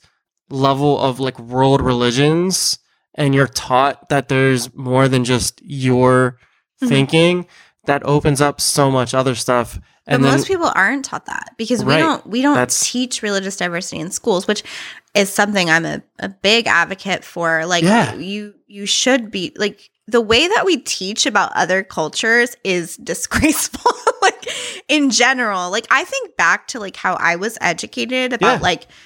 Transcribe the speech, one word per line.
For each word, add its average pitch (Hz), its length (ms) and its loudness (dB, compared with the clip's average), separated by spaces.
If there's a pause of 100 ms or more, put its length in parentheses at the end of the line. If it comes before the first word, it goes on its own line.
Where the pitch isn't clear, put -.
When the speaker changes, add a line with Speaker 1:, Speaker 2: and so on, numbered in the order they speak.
(480)
Speaker 1:
level 139 500 2
of, 131 220 -2
like, 131 180 -4
world 131 440 2
religions 139 960 0 (360)
and 139 200 2
you're 135 120 4
taught 131 640 -2
that 139 220 -2
there's 131 440 0
more 131 320 2
than 127 160 2
just 120 400 -2
your 127 760 2 (420)
Speaker 2:
Mm-hmm. 254 80 0
Speaker 1:
thinking, 165 580 2 (380)
that 143 200 0
opens 143 360 2
up 143 200 0
so 139 300 2
much 127 240 0
other 131 220 0
stuff. 120 420 0 (260)
And 139 160 0
Speaker 2:
But 139 100 4
Speaker 1:
then - 60 4
Speaker 2:
most - 120 0
people 339 260 0
aren't 240 300 0
taught - 220 -10
that - 300 -10
because 226 280 -2
we 269 80 0
Speaker 1:
Right. 311 80 2
Speaker 2:
don't, 311 260 -2
we 240 160 -2
don't 285 140 2
Speaker 1:
That's 247 340 -2
Speaker 2:
teach 247 320 -6
religious 196 320 -4
diversity 175 460 -8
in 165 100 -8
schools, 185 380 -2
which 208 160 -2 (500)
is 196 160 2
something 202 400 0
I'm 165 140 4
a, 147 180 -6 (160)
a 196 100 -8
big 214 380 0
advocate 180 580 0
for. 165 420 -2
Like, 175 180 2
Speaker 1:
Yeah. 185 300 4
Speaker 2:
you, 202 400 -10 (120)
you 202 200 -12
should 240 440 0
be, 180 240 -6
like, - 360 -6 (180)
the 233 120 2
way 233 280 2
that 427 180 2
we 339 120 2
teach - 460 -6
about 208 300 0
other 185 300 0
cultures 226 800 -2
is 180 320 -4
<laughs> - 80 -20
disgraceful, - 880 0 (280)
like, - 280 0 (400)
in 277 220 2
general. 220 600 0
Like, 226 180 -4
I 269 140 2
think 494 340 -8
back 180 320 2
to, 240 120 -10
like, 190 160 -10
how 185 180 -2
I 170 220 0
was 214 240 -6
educated 240 720 -4
about, 240 240 0
Speaker 1:
Yeah. - 60 -6
Speaker 2:
like, - 260 -2 (180)